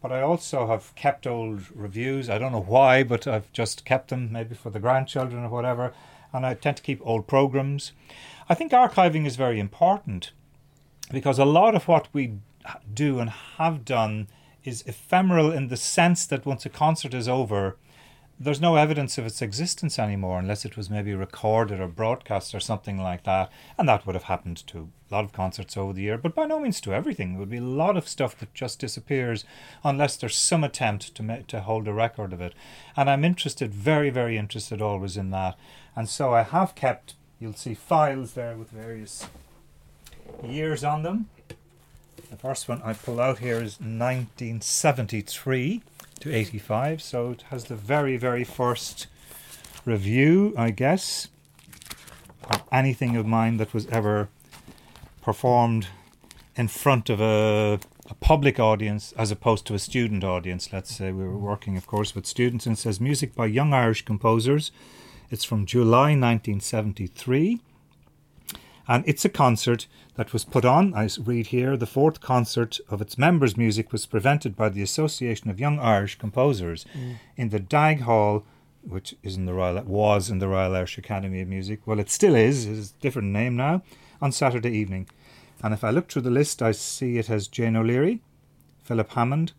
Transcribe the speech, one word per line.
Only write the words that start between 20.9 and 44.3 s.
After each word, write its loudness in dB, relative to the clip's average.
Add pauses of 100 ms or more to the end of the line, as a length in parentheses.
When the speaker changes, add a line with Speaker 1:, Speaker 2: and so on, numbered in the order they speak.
Speaker 1:
recorded 0
or -4
broadcast -4
or -8
something -6
like -6
that. 0 (280)
And 2
that 2
would -4
have -6
happened -6
to -14 (200)
a -8
lot 0
of -8
concerts -8
over -6
the -8
year, -4
but -4
by 0
no -4
means -4
to -6
everything. -4
There -8
would -10
be -8
a -8
lot 0
of -2
stuff -6
that -16
just -10
disappears -4 (400)
unless 0
there's -6
some 2
attempt -4
to -10
ma-, -6
to -8
hold -2
a -4
record -2
of -10
it. -8 (440)
And 4
I'm 2
interested, -2
very, 2
very 0
interested -6
always -4
in -4
that. -2 (400)
And -6
so 0
I 6
have 0
kept, -4 (240)
you'll -10
see -10
files 0
there -8
with -16
various -14 (1160)
years -4
on -2
them. -4 (1000)
The -18
first -8
one -6
I -6
pull -6
out 0
here -2
is -10
nineteen -4